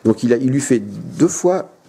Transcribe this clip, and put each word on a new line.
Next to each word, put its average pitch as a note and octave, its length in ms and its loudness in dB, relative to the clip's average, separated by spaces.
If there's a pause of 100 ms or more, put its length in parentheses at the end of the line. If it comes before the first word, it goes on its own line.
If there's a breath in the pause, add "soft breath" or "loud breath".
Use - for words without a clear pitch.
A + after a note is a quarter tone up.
Donc A2 200 2
il A#2+ 100 2
a, A#2+ 40 4
il C3+ 120 0
lui C#3 120 0
fait - 180 2
deux G#2 480 -2
fois, F3+ 420 -2 (200)